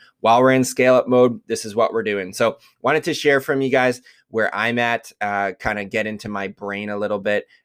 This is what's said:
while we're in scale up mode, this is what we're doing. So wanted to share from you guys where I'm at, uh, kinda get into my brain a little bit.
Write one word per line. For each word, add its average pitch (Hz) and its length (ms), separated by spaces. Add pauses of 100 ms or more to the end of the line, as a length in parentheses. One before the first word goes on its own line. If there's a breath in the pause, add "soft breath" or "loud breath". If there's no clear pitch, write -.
(200 soft breath)
while 117 220
we're 131 100
in 131 140
scale 127 300
up 123 120
mode, 123 400
this 113 160
is 107 100
what 110 200
we're 110 100
doing. 98 300
So 113 240 (240 soft breath)
wanted 151 240
to 165 80
share 139 260
from 135 220
you 131 80
guys 127 320 (260 soft breath)
where 107 260
I'm 113 240
at, 117 440
uh, 101 360
kinda 104 280
get 107 200
into 107 220
my 101 220
brain 101 400
a 104 80
little 104 220
bit. 104 280 (180 soft breath)